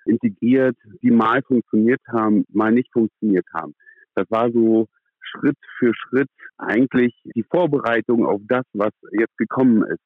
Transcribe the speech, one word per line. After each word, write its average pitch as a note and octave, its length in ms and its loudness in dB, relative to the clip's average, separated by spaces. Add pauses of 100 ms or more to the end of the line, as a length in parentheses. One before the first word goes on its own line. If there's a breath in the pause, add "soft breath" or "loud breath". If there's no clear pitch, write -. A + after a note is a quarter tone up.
integriert, B2 680 0 (260)
die B2 100 2
mal A#2 320 2
funktioniert A#2 640 0
haben, G#2+ 420 0
mal A2 220 0
nicht B2+ 180 0
funktioniert G#2+ 600 -2
haben. D#2 200 -10 (420 soft breath)
Das G2 140 -4
war A#2 220 0
so A2+ 360 2 (340)
Schritt - 360 -8 (200)
für A#2+ 160 0
Schritt - 360 -4 (280 loud breath)
eigentlich B2 560 0 (220)
die A2+ 80 -2
Vorbereitung A#2+ 800 0
auf G2+ 200 -2
das, B2+ 280 -2
was G#2 180 -2 (200)
jetzt A2+ 260 -2
gekommen A#2 460 2
ist. - 220 -8